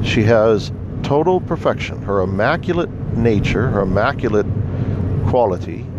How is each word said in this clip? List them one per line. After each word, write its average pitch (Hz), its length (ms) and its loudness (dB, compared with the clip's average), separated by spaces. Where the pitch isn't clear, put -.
she - 200 0
has 110 480 4
total 165 400 2
perfection. - 640 -4
Her 98 180 0
immaculate 131 720 0
nature, 107 520 2
her 101 120 0
immaculate 104 640 0
quality 92 580 0